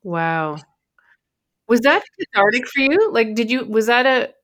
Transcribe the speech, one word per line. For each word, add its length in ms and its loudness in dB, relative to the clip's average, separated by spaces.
Wow. 560 -4
Was 140 2
that 220 2
cathartic 480 0
for 140 -4
you? 300 2
Like, 240 0
did 160 -2
you, 140 -2
was 200 0
that 200 2
a, 280 0